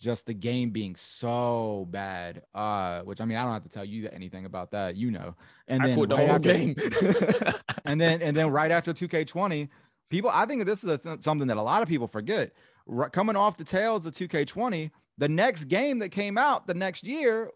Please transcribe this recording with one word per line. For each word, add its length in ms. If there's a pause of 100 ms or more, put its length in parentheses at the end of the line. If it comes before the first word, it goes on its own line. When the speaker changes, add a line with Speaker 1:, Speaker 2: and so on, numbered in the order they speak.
Speaker 1:
just 240
the 80
game 380
being 260
so 920
bad, 500 (120)
uh, 480
which, 200
I 40
mean, 120
I 60
don't 100
have 100
to 60
tell 160
you 260
anything 340
about 260
that, 260
you 140
know. 240 (340)
And 140
Speaker 2:
I 40
Speaker 1:
then 100
Speaker 2:
quit 120
the 60
Speaker 1:
right 120
Speaker 2:
whole 80
Speaker 1:
after 180
Speaker 2:
game. 220 (1000)
<laughs> 100
Speaker 1:
and 160
then, 200
and 140
then 140
right 220
after 220
two 140
K 180
twenty, 440 (400)
people, 240
I 120
think 200
this 180
is 220
a, 160
something 260
that 100
a 40
lot 200
of 80
people 180
forget. 440 (380)
R-, 200
coming 260
off 220
the 60
tails 420
of 100
two 120
K 180
twenty, 460 (260)
the 120
next 360
game 340
that 100
came 280
out 300
the 60
next 300
year 520